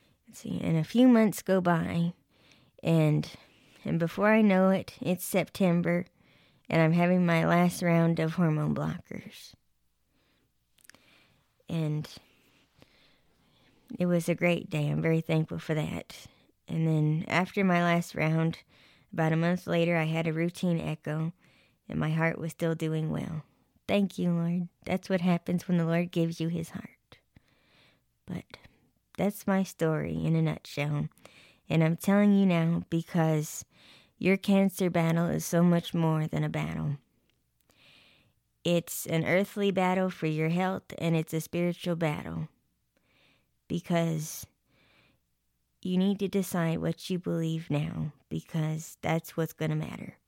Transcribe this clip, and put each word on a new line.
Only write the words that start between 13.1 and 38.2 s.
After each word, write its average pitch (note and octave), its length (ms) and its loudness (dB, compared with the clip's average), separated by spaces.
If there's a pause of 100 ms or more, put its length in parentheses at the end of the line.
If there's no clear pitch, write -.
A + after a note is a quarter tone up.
it F3+ 80 -2
was F3 220 0
a E3+ 80 0
great F3 340 0
day. D3 200 -2
I'm D3+ 120 -2
very D#3+ 200 2
thankful D#3+ 380 -2
for D#3+ 160 -4
that. - 520 -8 (400)
And E3 180 -2
then D#3 440 2
after F#3 340 0
my F3 180 4
last E3+ 340 0
round, D#3+ 420 0 (560)
about D#3+ 200 0
a D#3+ 40 2
month F3 300 0
later, E3+ 300 2
I D#3+ 80 0
had D#3+ 220 -2
a D#3+ 60 0
routine E3+ 460 0
echo, D#3 540 -6 (560)
and D3+ 100 -4
my D#3 120 -2
heart D#3+ 260 0
was E3 140 -8
still E3 240 -2
doing D#3 340 -2
well. D3+ 340 -6 (440)
Thank G3 300 0
you, F3 140 0
Lord. E3+ 380 -2 (160)
That's - 240 -4
what F#3+ 120 0
happens F3 460 0
when F3+ 100 2
the E3 80 2
Lord E3+ 260 0
gives E3 280 -2
you D#3+ 80 -2
his E3 220 -4
heart. - 480 -18 (1080)
But - 200 -10 (720)
that's - 280 -2
my G3 180 2
story D#3+ 500 -2 (100)
in D#3+ 120 2
a D#3+ 60 2
nutshell. D3+ 680 -2 (600)
And D#3+ 140 4
I'm E3 140 2
telling G3+ 400 4
you G3 80 6
now E3+ 440 2
because D#3+ 760 0 (520)
your F#3+ 200 2
cancer G3 520 2
battle E3 380 2
is D#3+ 160 -2
so E3+ 180 2
much E3+ 320 4
more D#3+ 340 0
than D3+ 160 -4
a D3+ 60 -2
battle. D#3 480 -4 (1700)